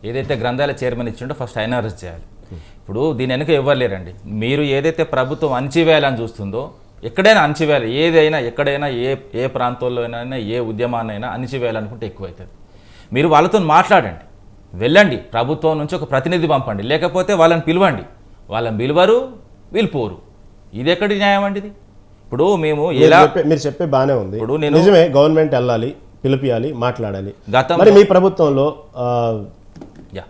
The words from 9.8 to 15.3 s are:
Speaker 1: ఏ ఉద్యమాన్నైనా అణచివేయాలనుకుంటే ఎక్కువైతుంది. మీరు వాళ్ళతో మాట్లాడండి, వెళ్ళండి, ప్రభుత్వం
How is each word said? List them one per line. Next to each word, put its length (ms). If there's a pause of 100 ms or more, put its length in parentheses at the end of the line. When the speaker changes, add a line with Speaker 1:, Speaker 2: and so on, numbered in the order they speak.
Speaker 1:
ఏ 220
ఉద్యమాన్నైనా 680
అణచివేయాలనుకుంటే 760
ఎక్కువైతుంది. 440 (640)
మీరు 140
వాళ్ళతో 320
మాట్లాడండి, 640 (500)
వెళ్ళండి, 440
ప్రభుత్వం 600